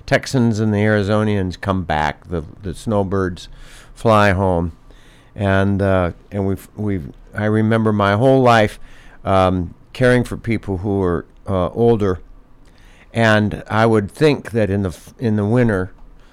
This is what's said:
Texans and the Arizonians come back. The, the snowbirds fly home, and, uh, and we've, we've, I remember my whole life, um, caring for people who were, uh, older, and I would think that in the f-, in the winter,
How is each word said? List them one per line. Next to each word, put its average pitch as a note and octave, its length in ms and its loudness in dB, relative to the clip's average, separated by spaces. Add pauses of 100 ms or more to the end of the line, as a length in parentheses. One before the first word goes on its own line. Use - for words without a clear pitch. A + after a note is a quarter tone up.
Texans A#2 520 0
and A2 140 0
the G2+ 60 0
Arizonians G#2 840 0
come F#2+ 220 -4
back. D2+ 460 -2
The, E2+ 140 -6 (200)
the F#2 100 -10
snowbirds F#2+ 760 -4 (460)
fly G#2 380 4
home, F2+ 440 0 (600)
and, G2 440 0
uh, F#2 340 0 (180)
and G2+ 160 -4
we've, G2 280 -6
we've, G2 380 -6 (220)
I G#2 100 -4
remember A2 480 2
my G2+ 220 2
whole C3+ 260 4
life, A2+ 380 4 (440)
um, F#2 520 0 (180)
caring B2 300 2
for - 120 -8
people G2+ 440 -6
who G2 180 -2
were, F2 300 -2 (200)
uh, F#2 220 -2
older, G#2 520 0 (920)
and G#2+ 560 0
I A2 160 2
would G#2+ 240 2
think D3 420 0
that G#2 200 -2
in G2+ 100 0
the F#2+ 80 -2
f-, - 300 -16
in A2 160 0
the G#2 100 0
winter, G#2+ 480 0 (400)